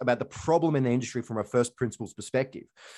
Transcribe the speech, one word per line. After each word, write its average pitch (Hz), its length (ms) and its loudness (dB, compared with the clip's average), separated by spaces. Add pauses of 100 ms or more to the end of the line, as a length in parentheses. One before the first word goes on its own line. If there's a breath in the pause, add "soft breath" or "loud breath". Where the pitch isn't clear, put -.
about 123 180 2
the 143 60 -4
problem 160 500 2
in 135 80 2
the 127 60 2
industry 120 320 0
from 113 160 -6
a 104 80 -2
first 120 320 0
principles 113 360 -6
perspective. 131 520 -4 (320 soft breath)